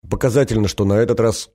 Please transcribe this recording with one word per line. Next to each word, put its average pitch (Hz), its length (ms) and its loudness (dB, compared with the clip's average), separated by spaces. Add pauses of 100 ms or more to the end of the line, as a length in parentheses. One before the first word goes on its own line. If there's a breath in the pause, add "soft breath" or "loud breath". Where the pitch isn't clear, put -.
Показательно, 113 600 0
что 101 180 -4
на 98 80 2
этот 113 260 2
раз 113 360 -2